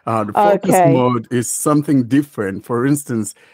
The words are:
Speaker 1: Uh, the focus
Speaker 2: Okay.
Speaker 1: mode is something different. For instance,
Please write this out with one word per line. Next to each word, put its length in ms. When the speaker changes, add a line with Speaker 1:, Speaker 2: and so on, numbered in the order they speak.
Speaker 1:
Uh, 200
the 80
focus 380
Speaker 2:
Okay. 220
Speaker 1:
mode 380
is 200
something 580
different. 560
For 220
instance, 480